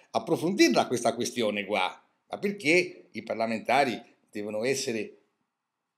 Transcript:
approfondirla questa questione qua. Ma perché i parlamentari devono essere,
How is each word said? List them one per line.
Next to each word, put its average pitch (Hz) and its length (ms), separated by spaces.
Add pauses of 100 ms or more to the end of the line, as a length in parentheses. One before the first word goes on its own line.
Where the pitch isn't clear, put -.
(100)
approfondirla 175 720
questa 117 300
questione 104 500
qua. 92 340 (280)
Ma - 100
perché 170 720
i 107 140
parlamentari 113 760 (300)
devono 107 340
essere, 123 540 (800)